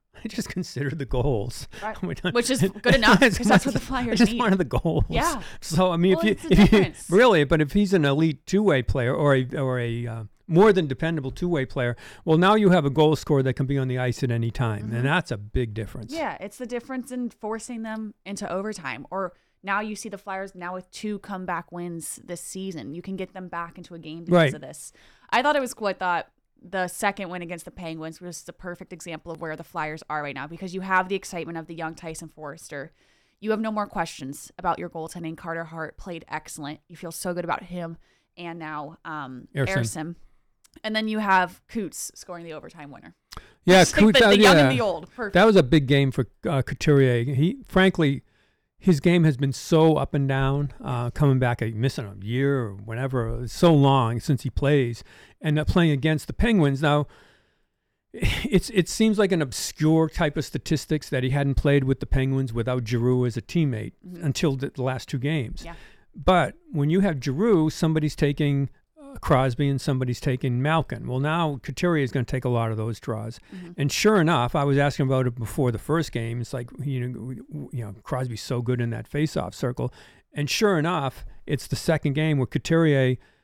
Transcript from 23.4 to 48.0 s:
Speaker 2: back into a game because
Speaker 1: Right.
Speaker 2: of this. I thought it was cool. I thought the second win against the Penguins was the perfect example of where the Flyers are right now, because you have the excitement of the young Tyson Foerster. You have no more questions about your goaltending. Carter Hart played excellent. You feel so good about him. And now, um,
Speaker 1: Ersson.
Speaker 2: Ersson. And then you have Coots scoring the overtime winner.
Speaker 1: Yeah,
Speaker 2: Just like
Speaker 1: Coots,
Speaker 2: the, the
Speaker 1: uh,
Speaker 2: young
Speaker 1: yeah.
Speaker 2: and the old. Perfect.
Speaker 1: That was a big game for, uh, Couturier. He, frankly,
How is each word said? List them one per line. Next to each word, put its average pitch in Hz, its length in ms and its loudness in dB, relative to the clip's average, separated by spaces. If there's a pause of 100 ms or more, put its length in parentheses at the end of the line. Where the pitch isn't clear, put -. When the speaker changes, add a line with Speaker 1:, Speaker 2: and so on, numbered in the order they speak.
Speaker 2:
back 175 300 -10
into 175 160 -18
a 165 40 -14
game 160 260 -14
because 175 120 -2
Speaker 1:
Right. 156 180 4
Speaker 2:
of 147 60 -14
this. 135 320 -18 (380)
I 240 120 0
thought 294 140 2
it 277 40 0
was 254 140 -6
cool. 214 140 -6
I 190 60 -2
thought 180 340 -4 (360)
the 180 220 -4
second 196 420 -4
win 175 140 -10
against 170 220 -12
the - 80 -18
Penguins 160 480 -12
was 175 240 -14
the - 80 -16
perfect 175 400 -16
example 165 400 -14
of 160 80 -14
where 160 160 -8
the 160 80 -12
Flyers 156 460 -8
are 151 120 -4
right 143 120 -8
now, 139 120 -12
because 170 280 -12
you 190 80 -8
have 185 260 0
the 196 80 -4
excitement 170 420 -10
of 160 80 -12
the 165 80 -14
young 160 200 -8
Tyson 160 340 -14
Foerster. 151 640 -14 (480)
You 214 120 -4
have 214 80 -2
no 220 120 -4
more 208 140 -4
questions 165 720 -8
about 180 200 -2
your 175 120 -8
goaltending. 165 460 -10
Carter 165 280 -8
Hart 160 320 -12
played 170 320 -14
excellent. 151 500 -10 (100)
You 170 80 -20
feel 170 140 -14
so 180 240 -6
good 175 100 -6
about 170 200 -4
him. 170 320 -12 (400)
And 170 240 -14
now, 151 440 -12
um, 135 520 -12
Speaker 1:
Ersson. 139 220 -2
Speaker 2:
Ersson. 123 360 -6 (720)
And 220 120 -6
then 220 120 -2
you 214 100 -4
have 190 500 2
Coots - 460 -8
scoring 170 300 -16
the 165 80 -12
overtime 156 400 -16
winner. - 220 -20 (500)
Speaker 1:
Yeah, 185 160 8
Speaker 2:
Just - 140 6
like 208 100 4
Speaker 1:
Coots, 220 160 8
Speaker 2:
the, 233 60 8
the 202 40 8
Speaker 1:
uh, 202 60 8
Speaker 2:
young 202 200 8
Speaker 1:
yeah. 143 120 8
Speaker 2:
and 254 100 2
the - 40 0
old. 170 320 -4
Perfect. 214 200 -4
Speaker 1:
That 180 100 8
was 220 120 8
a 175 80 8
big 139 240 4
game 139 240 4
for, 123 160 -2 (200)
uh, 139 140 2
Couturier. 131 640 4 (100)
He, 175 320 2
frankly, 170 560 2 (560)